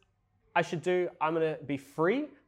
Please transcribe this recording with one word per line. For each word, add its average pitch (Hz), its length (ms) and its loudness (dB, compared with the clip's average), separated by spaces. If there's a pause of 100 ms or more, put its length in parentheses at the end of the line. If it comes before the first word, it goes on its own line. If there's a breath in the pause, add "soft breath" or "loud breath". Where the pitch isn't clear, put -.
(560)
I 175 60 4
should 165 200 -2
do. 180 280 2 (100)
I'm 156 140 0
gonna 160 320 0
be 139 120 -4
free. 202 520 0 (180)